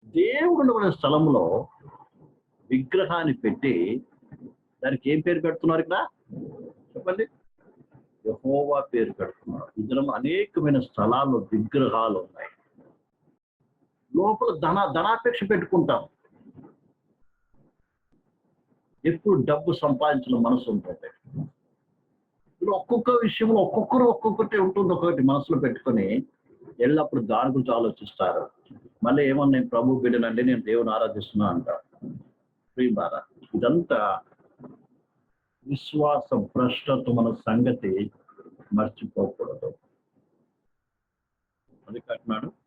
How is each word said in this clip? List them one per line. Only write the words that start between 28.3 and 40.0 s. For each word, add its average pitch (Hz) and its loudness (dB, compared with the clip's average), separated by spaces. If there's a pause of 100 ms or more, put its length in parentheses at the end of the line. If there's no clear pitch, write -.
మళ్ళీ 139 4
ఏమన్నా 139 4
"నేను 123 0
ప్రభు 127 2
బిడ్డనండి, 120 2
నేను 123 2
దేవుని 113 0
ఆరాధిస్తున్నా" 104 -2
అంటారు. - -6 (680)
ప్రియులారా, 104 -2 (340)
ఇదంతా 110 0 (1500)
విశ్వాస 147 -2
భ్రష్టత్వం 123 -2
అన్న 113 2
సంగతి 110 0 (640)
మర్చిపోకూడదు. - -4 (2250)